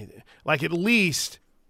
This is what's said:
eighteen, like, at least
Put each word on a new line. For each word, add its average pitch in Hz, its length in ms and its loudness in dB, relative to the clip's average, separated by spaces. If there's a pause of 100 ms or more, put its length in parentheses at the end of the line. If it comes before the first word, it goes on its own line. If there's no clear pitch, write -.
eighteen, - 200 -20 (200)
like, 151 200 0
at 160 100 -4
least 185 640 0 (300)